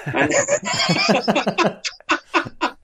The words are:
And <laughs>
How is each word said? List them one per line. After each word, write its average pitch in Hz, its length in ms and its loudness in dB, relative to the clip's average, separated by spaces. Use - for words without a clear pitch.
And - 260 0
<laughs> - 1500 0